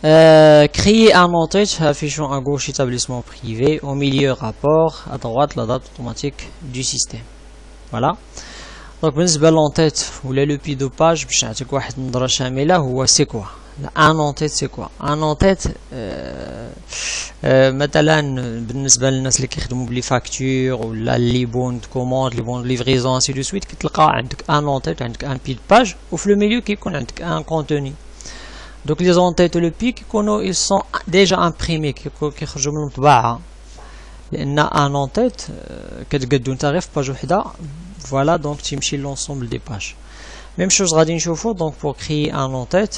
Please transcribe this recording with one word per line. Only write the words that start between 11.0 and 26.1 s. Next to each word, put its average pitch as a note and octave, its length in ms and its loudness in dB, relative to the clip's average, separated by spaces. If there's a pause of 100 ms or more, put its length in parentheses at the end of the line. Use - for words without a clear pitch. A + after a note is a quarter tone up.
باش - 200 -2
نعطيك A2+ 280 -8
واحد C3+ 240 -4
النظرة B2+ 300 -2
شاملة، C3+ 500 0
هو C3 280 0
سي C#3+ 200 4
كوا؟ G#2+ 180 -8 (540)
ان D#3 220 4
اون D3 160 0
تيت D3+ 160 -2
سي - 160 -4
كوا؟ - 180 -10 (160)
ان D3+ 220 -2
اون D3+ 140 0
تيت، F#3+ 260 4 (300)
آه، C2+ 800 -10 (720)
آه، C3 280 6
مثلًا D3+ 500 2 (380)
بالنسبة B2+ 500 0
للناس C3 260 0
اللي C3 120 -2
كيخدموا B2 400 -6
بلي B2 140 -4
فاكتور C3 840 -2
ولا A2+ 320 -2
لي B2 280 2
بون B2 340 -4
دو - 140 -16
كوموند، B2+ 420 -2
لي A#2 60 -4
بون B2 200 -6
دو A#2+ 60 -6
ليفريزون، B2+ 460 0
انسي B2+ 200 0
دو B2+ 80 -4
سويت، F#3+ 240 -6
كتلقى - 440 0
عندك - 400 -4
ان D3 140 2
اون C#3 180 0
تيت، D#3+ 200 -6
عندك A#2 220 -8
ان C3 220 -6
بي C3+ 80 -6
دو A#2 60 -10 (100)
باج، G#3+ 260 4 (160)